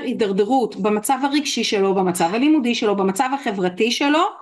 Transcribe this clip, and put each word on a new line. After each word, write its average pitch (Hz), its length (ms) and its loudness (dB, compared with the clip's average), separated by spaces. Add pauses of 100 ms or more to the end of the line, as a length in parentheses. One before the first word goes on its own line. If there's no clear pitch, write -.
הידרדרות 214 720 0
במצב 214 460 0
הרגשי 277 420 -2
שלו, 196 300 0
במצב 180 400 0
הלימודי 247 400 2
שלו, 208 220 0
במצב 196 380 0
החברתי 202 560 -2
שלו, 294 320 2 (200)